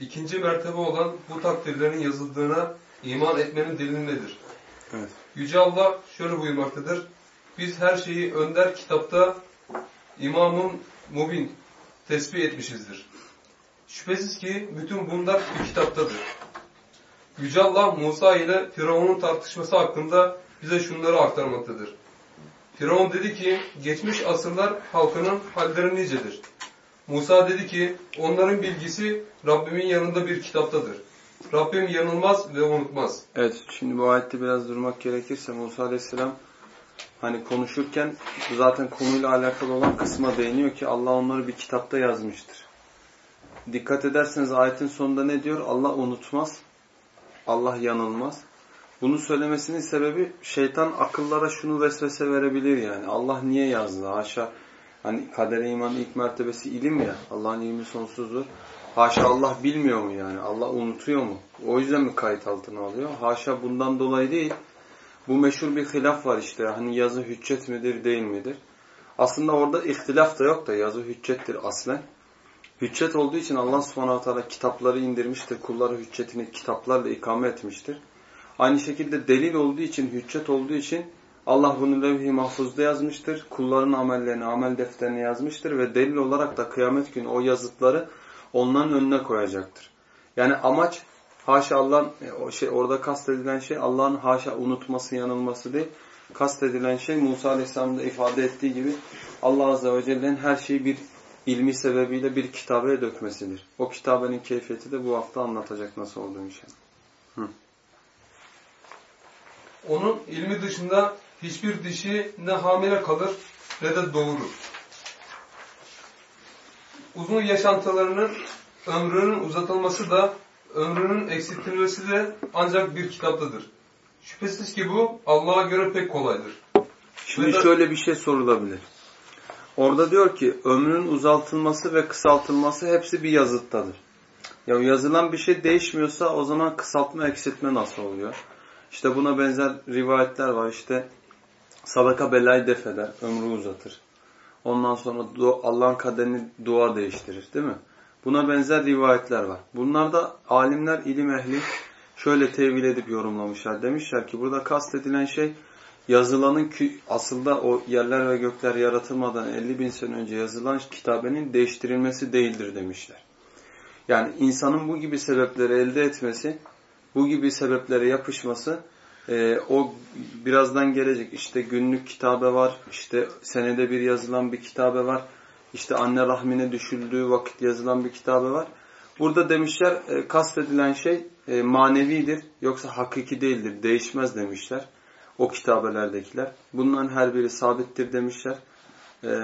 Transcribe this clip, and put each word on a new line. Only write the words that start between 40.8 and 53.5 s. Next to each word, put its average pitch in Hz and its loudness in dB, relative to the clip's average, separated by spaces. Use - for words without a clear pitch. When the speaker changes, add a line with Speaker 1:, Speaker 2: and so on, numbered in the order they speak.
Speaker 2:
Allah 123 0
onları 127 0
bir 123 -6
kitapta 127 -4
yazmıştır. 110 -2
Dikkat 139 -2
ederseniz 143 0
ayetin 127 2
sonunda 139 -2
ne 143 -2
diyor? 151 -4
Allah 131 0
unutmaz, 135 -4
Allah 120 0
yanılmaz. 117 -4
Bunu 139 2
söylemesinin 151 -2
sebebi 151 -2
şeytan 151 0
akıllara 151 0
şunu 151 -4
vesvese 143 0
verebilir 139 2
yani. 101 -4
Allah 127 -2
niye 135 2